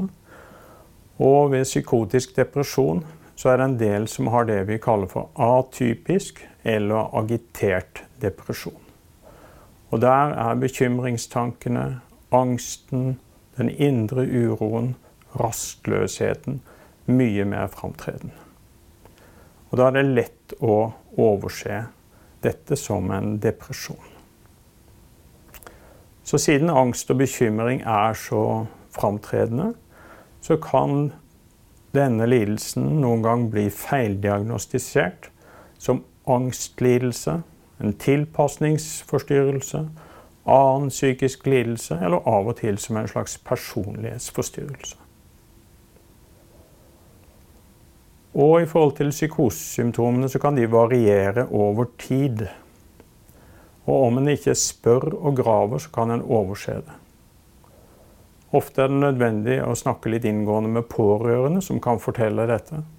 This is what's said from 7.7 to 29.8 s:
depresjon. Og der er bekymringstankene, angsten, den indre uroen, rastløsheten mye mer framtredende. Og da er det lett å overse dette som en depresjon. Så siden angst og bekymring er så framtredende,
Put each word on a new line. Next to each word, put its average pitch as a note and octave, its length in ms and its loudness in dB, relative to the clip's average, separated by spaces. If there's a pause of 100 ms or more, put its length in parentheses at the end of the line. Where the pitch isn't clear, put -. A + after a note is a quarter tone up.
depresjon. - 580 -8 (1120)
Og A#2 100 0
der C3+ 320 4
er A#2 280 -2
bekymringstankene, B2 1400 -2 (320)
angsten, B2+ 840 -2 (400)
den A#2 100 0
indre B2+ 560 0
uroen, A2+ 720 -2 (420)
rastløsheten - 1300 -4 (480)
mye A2+ 340 2
mer G2+ 240 -4
framtredende. - 680 -12 (1300)
Og - 80 0
da B2+ 120 6
er C3+ 80 2
det C#3 100 4
lett - 460 -2 (100)
å A2 280 2 (280)
overse G#2 640 0 (560)
dette - 380 -2
som G2 340 -4
en G#2 300 -2
depresjon. - 720 -6 (2000)
Så - 140 0
siden D#3 320 2
angst C3 400 2
og C3 100 2
bekymring A#2+ 640 0
er A2 320 0
så A2+ 520 -2 (280)
framtredende, A2+ 800 -2 (680)